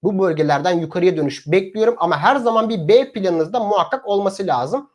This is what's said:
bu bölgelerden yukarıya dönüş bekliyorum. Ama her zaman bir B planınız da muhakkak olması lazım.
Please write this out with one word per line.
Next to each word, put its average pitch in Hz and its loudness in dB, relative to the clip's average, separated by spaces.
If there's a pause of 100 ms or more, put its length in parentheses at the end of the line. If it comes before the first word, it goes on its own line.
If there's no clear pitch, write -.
bu 190 0
bölgelerden 156 0
yukarıya 165 0
dönüş 143 -4
bekliyorum. 202 0
Ama 170 0
her 208 4
zaman 226 0
bir 175 -4
B 247 4
planınız 175 -2
da 247 -2
muhakkak 202 -2
olması 202 -2
lazım. 151 -4